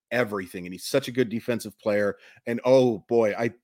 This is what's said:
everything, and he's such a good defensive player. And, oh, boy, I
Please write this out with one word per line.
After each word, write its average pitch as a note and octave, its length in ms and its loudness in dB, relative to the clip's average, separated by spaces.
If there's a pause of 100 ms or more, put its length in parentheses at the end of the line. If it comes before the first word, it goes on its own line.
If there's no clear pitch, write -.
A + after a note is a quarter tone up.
(120)
everything, G#2 540 -2
and F2+ 80 -12
he's F2+ 120 -14
such C3+ 220 0
a C3 40 -8
good B2 160 0
defensive A2 520 -6
player. G#2 380 0 (280)
And, A#2 200 -4
oh, B2+ 340 4 (100)
boy, A2+ 280 2
I A#2 140 -4 (120)